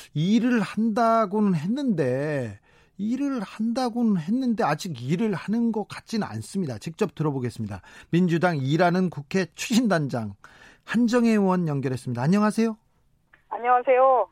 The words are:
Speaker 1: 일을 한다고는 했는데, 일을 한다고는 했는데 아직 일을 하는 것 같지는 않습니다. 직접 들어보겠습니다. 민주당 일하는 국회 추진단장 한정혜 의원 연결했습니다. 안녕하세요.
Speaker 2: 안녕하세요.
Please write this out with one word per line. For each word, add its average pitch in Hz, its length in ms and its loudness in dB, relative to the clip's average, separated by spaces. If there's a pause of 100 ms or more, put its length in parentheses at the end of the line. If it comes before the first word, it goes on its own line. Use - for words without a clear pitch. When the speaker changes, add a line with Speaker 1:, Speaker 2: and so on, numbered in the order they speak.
(140)
Speaker 1:
일을 214 480 2
한다고는 214 960 2
했는데, 147 1040 -2 (400)
일을 254 420 -4
한다고는 226 800 0
했는데 226 420 0
아직 151 380 -2
일을 185 320 0
하는 226 380 -2
것 208 160 -4
같지는 - 400 -6
않습니다. 113 500 -6
직접 - 380 -4
들어보겠습니다. 120 680 -4 (300)
민주당 170 460 2
일하는 170 520 2
국회 180 460 -4
추진단장 151 800 0 (520)
한정혜 233 460 2
의원 185 360 2
연결했습니다. 127 540 -4
안녕하세요. 214 560 2 (720)
Speaker 2:
안녕하세요. 247 840 4